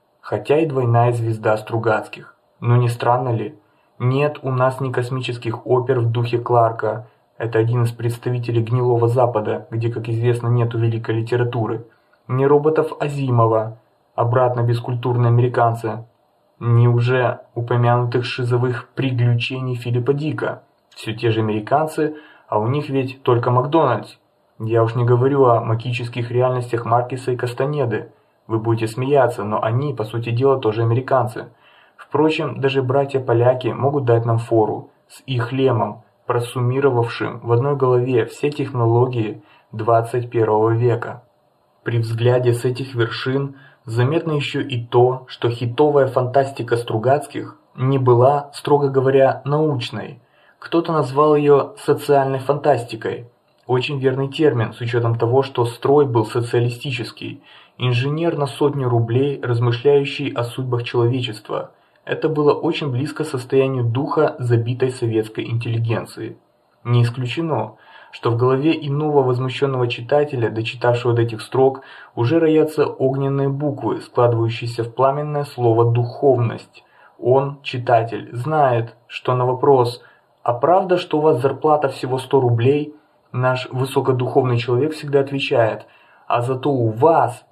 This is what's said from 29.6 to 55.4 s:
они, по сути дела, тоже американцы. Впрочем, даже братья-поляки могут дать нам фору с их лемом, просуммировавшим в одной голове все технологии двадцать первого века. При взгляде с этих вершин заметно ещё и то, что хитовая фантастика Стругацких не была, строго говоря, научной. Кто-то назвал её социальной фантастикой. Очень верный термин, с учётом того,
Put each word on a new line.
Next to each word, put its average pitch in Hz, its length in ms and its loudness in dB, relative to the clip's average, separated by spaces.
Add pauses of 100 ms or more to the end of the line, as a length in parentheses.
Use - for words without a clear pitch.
они, 127 320 -2
по 110 120 -6
сути 117 260 -6
дела, 135 280 2
тоже 107 220 0
американцы. 117 680 -2 (580)
Впрочем, 147 500 0
даже 135 220 0
братья-поляки 127 840 2
могут 135 380 -2
дать 117 200 4
нам 117 140 0
фору 107 500 0 (180)
с - 200 -20
их 120 240 -4
лемом, 120 500 0 (240)
просуммировавшим 120 1160 -2
в 117 100 -2
одной 139 240 2
голове 127 500 2
все - 240 -4
технологии 120 920 0 (280)
двадцать 117 600 0
первого 110 400 2
века. 113 500 -2 (600)
При 120 160 -2
взгляде 117 540 2
с 117 120 -4
этих 127 300 -4
вершин 131 600 -2 (280)
заметно 135 460 0
ещё 139 280 -2
и 117 240 -4
то, 123 440 2
что - 240 -4
хитовая 139 560 2
фантастика 127 680 0
Стругацких 120 840 -2 (160)
не 131 240 0
была, 127 540 4
строго 143 360 2
говоря, 135 560 4
научной. 135 720 -4 (380)
Кто-то 170 340 -4
назвал 147 440 2
её 143 400 4 (100)
социальной 139 540 2
фантастикой. 131 880 -2 (380)
Очень 127 320 -2
верный 131 300 0
термин, 123 440 0
с - 80 -12
учётом 117 320 0
того, 120 300 2